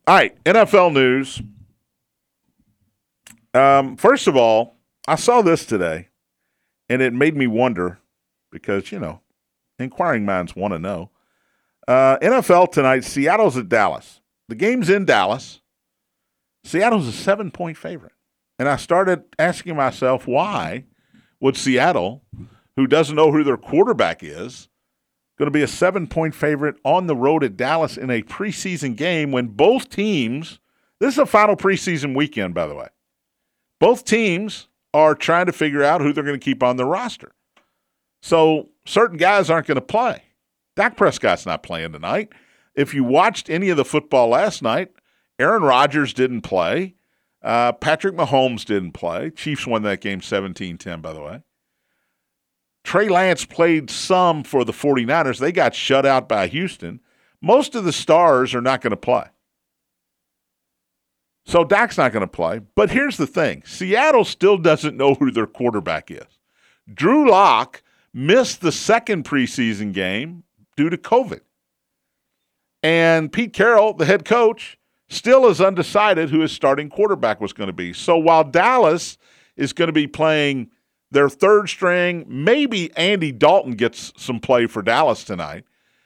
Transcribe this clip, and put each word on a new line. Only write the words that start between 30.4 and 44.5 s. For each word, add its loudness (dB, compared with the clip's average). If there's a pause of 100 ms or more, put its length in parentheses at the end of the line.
this 0
is -2
a 2
final 4
preseason -4
weekend, -4
by -4
the -12
way, -16 (920)
both 4
teams -2 (240)
are 4
trying 0
to 0
figure -2
out 2
who 0
they're -6
gonna -6
keep -4
on 2
the -2
roster. -6 (880)
So 2 (160)
certain -2
guys 2
aren't 0
gonna -2
play. -4 (520)
Dak -2
Prescott's 2
not -6
playing -10
tonight. -6 (440)
If -2
you -2
watched 0
any -4
of -2
the 2
football 0
last -2